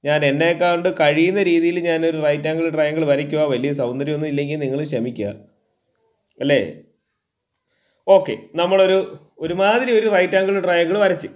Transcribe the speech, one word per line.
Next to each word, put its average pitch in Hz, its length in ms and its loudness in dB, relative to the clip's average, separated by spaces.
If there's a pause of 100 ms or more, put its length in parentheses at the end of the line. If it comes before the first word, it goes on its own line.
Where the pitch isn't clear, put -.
ഞാൻ 147 260 2
എന്നെക്കാണ്ട് 170 580 0 (120)
കഴിയുന്ന 165 420 2
രീതിയിൽ 170 440 2
ഞാനൊരു 165 400 0
റൈറ്റ് 147 240 0
ആംഗിൾ 165 240 -2
ട്രയാംഗിൾ 156 380 0
വരയ്ക്കുക. 143 280 -2 (140)
വലിയ 139 180 -2
സൗന്ദര്യമൊന്നും 143 600 -4
ഇല്ലെങ്കിൽ 143 320 -4
നിങ്ങൾ 135 260 -4
ക്ഷമിക്കുക, 113 420 -6 (1080)
അല്ലേ? 139 180 2 (1600)
ഓക്കെ, - 200 0 (240)
നമ്മളൊരു 190 400 4 (380)
ഒരുമാതിരി 202 600 0
ഒരു 220 160 0
റൈറ്റ് 185 260 2
ആംഗിൾ 196 240 0
ട്രയാംഗിൾ 175 400 0
വരച്ച്. - 300 -2